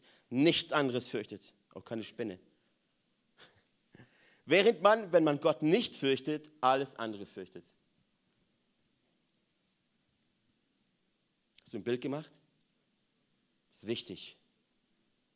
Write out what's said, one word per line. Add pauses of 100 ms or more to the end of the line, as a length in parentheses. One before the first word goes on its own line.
(320)
nichts
anderes
fürchtet, (220)
auch
keine
Spinne. (2000)
Während
man,
wenn
man
Gott
nicht
fürchtet,
alles
andere
fürchtet. (4000)
Hast
du
ein
Bild
gemacht? (1400)
Ist
wichtig. (1000)